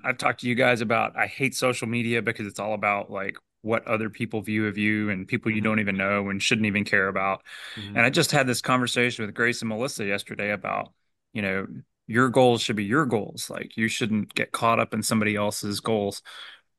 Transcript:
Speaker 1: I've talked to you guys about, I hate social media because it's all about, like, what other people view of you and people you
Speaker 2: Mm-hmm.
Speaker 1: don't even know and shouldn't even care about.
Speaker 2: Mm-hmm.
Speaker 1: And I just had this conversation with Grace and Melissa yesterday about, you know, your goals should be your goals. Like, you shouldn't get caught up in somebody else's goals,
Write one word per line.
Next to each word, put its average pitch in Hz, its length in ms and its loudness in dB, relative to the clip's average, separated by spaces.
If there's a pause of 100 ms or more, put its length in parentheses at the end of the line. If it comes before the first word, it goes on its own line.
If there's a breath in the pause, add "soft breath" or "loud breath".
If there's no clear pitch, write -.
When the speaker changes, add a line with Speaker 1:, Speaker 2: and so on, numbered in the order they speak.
Speaker 1:
I've 127 120 -2
talked 131 240 0
to 123 60 -4
you 123 80 2
guys 123 260 4
about, 110 360 0
I 104 100 0
hate 131 280 -2
social 127 320 0
media 117 340 0
because 107 260 -4
it's 95 120 -10
all 107 140 -2
about, 101 380 0
like, 101 260 -6 (240)
what 113 260 0
other 110 220 0
people 110 320 -4
view 107 260 0
of 98 100 -4
you 107 320 0
and 95 180 -4
people 113 240 -2
you 110 60 0
Speaker 2:
Mm-hmm. 107 80 -2
Speaker 1:
don't 107 140 2
even 98 180 -2
know 98 320 0
and 98 120 -4
shouldn't 110 260 2
even 101 180 0
care 98 240 2
about. 95 340 -2 (320 loud breath)
Speaker 2:
Mm-hmm. 101 220 -8
Speaker 1:
And 120 80 6
I 127 40 6
just 147 220 2
had 139 160 4
this 120 140 0
conversation 123 640 0
with 104 100 -10
Grace 120 260 0
and 113 60 -4
Melissa 110 380 -4
yesterday 101 460 -4
about, 98 420 -4 (400)
you 110 80 -4
know, 98 260 -2 (380)
your 123 240 4
goals 120 320 6
should 110 160 -2
be 107 80 -2
your 135 200 2
goals. 113 440 -2
Like, - 260 -10
you 110 140 0
shouldn't 107 440 -2
get - 200 -2
caught 117 260 2
up 117 140 -2
in 110 100 -2
somebody 107 320 2
else's 104 460 -2
goals, 104 400 -2 (580 loud breath)